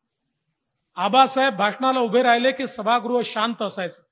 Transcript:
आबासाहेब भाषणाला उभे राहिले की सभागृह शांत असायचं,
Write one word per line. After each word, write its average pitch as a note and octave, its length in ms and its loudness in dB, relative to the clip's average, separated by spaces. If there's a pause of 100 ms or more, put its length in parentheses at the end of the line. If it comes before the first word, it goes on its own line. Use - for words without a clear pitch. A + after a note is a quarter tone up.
(960)
आबासाहेब B3+ 600 2
भाषणाला G#3 440 -2
उभे A#3+ 240 2
राहिले A#3+ 280 2
की C4 160 -6
सभागृह A#3 560 -2
शांत A3+ 380 -4
असायचं, F#3 400 -8 (100)